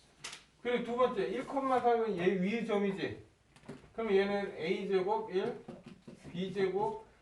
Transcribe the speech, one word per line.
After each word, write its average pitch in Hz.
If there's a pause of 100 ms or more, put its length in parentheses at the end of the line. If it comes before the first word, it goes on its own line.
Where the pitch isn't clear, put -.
(640)
그리고 240
두 233
번째, 240
일, 240
삼은 240
얘 185
위의 208
점이지? 196 (680)
그럼 226
얘는 196
에이 196
제곱 196
일, 226 (680)
B 185
제곱 196 (160)